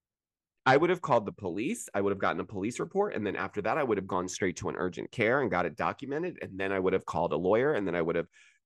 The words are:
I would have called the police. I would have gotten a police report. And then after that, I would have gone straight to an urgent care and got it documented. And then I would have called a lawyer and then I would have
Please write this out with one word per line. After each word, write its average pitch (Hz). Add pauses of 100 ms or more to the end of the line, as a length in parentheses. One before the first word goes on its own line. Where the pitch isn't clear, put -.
(640)
I 131
would 165
have 175
called 120
the 95
police. 101
I 101
would 98
have 98
gotten 87
a 95
police 104
report. 196
And 104
then 90
after 98
that, 110
I 156
would 110
have 92
gone 92
straight 92
to 87
an 73
urgent 87
care 117
and 117
got 87
it 76
documented. 139
And 95
then 98
I 98
would 92
have 92
called 82
a 76
lawyer 110
and 101
then 87
I 85
would 82
have 82 (380)